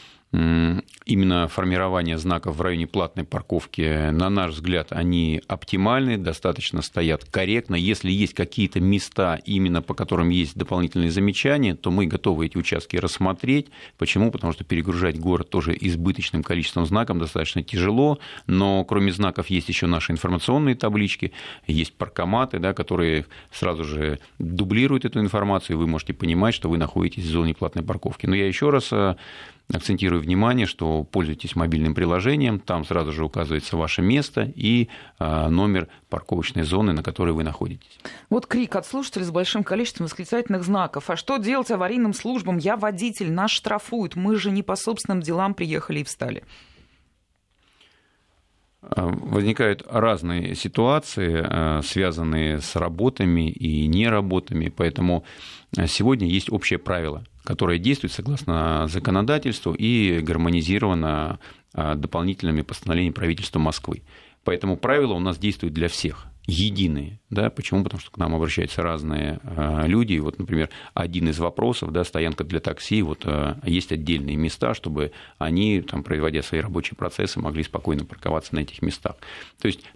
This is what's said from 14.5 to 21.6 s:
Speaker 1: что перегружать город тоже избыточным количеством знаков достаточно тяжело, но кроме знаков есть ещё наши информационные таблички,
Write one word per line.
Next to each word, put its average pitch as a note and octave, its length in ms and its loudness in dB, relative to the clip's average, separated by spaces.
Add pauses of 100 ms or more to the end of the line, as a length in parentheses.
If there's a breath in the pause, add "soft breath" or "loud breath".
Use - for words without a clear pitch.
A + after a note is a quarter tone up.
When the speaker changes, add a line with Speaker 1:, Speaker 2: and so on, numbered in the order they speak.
Speaker 1:
что - 140 -8
перегружать F2 520 0
город E2+ 340 0
тоже E2 280 0
избыточным E2+ 640 0
количеством F2 420 0
знаков G2+ 340 0
достаточно D#2+ 440 -2
тяжело, A#2 560 2 (280 loud breath)
но F#2+ 360 4
кроме G2 300 2
знаков F#2 360 0
есть F2+ 200 0
ещё - 180 0
наши E2+ 240 0
информационные A#2+ 640 2
таблички, G#2 560 0 (360 loud breath)